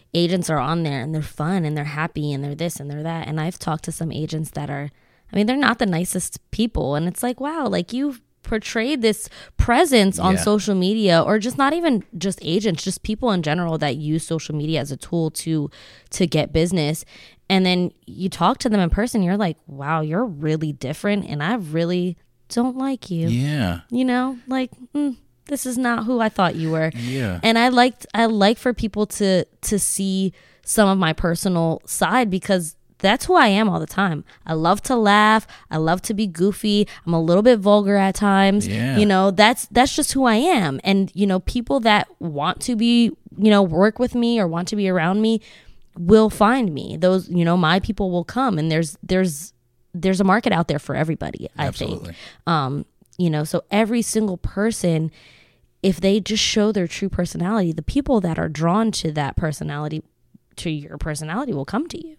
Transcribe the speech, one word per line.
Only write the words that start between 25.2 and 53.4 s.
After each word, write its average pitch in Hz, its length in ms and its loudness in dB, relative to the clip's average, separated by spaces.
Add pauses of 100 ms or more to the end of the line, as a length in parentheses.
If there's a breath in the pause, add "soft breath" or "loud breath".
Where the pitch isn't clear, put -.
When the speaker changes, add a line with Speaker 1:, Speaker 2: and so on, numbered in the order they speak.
Speaker 1:
this 277 180 -6
is 254 140 -6
not 240 260 -2
who 240 160 0
I 220 80 2
thought 185 260 0
you 160 160 -2
were. 160 240 0
Speaker 2:
Yeah. 117 480 -4
Speaker 1:
And 226 160 4
I 240 120 4
liked, 247 440 2
I 226 120 2
like 208 320 2
for 247 160 -2
people 208 320 -4
to, 190 380 0
to - 340 -4
see 190 540 -2 (340 soft breath)
some 208 220 2
of 196 100 2
my 160 160 2
personal 170 720 0
side, 214 440 0
because 180 460 -2 (220)
that's 208 280 2
who 370 80 2
I 285 140 8
am 202 200 2
all 170 120 -2
the 156 60 -6
time. 175 380 -2 (220 soft breath)
I 160 80 -4
love 175 300 2
to 247 120 0
laugh. 214 500 4 (240 loud breath)
I 160 60 -4
love 160 260 0
to 220 120 -4
be 214 120 -2
goofy. 196 640 0 (160 loud breath)
I'm 170 80 -2
a 165 80 2
little 180 220 4
bit 233 160 8
vulgar 202 380 4
at 196 180 2
times. 196 520 2
Speaker 2:
Yeah. 127 300 0
Speaker 1:
You 208 80 6
know, 196 260 4
that's, 208 360 4
that's 254 280 2
just - 200 -2
who 269 100 2
I 220 120 4
am. 226 460 2
And, 196 320 0
you 202 120 0
know, 185 140 2
people 247 400 -2
that 208 280 2 (100)
want 151 440 -4
to 247 140 -2
be, 233 360 4 (240)
you 214 140 4
know, 202 120 8
work 185 360 2
with 247 160 -2
me 233 260 0
or 180 80 0
want 170 200 -4
to 214 80 -4
be 196 120 0
around 185 320 2
me 220 220 2 (560 loud breath)
will 208 320 6
find 220 420 2
me. 135 240 -8
Those, 185 320 2
you 175 160 0
know, 170 140 2
my 175 200 2
people 196 320 -4
will 175 140 -2
come, 240 340 -2
and 160 140 0
there's, 156 300 -2
there's, 180 500 -2 (400)
there's 185 280 0
a 196 40 4
market 208 300 4
out 165 140 0
there 147 100 -2
for 139 180 -8
everybody, - 640 -6
I 147 80 -2
Speaker 2:
Absolutely. - 400 -8
Speaker 1:
think. 82 100 -14 (300 loud breath)
Um, 139 400 -2 (320)
you 175 100 2
know, 151 160 0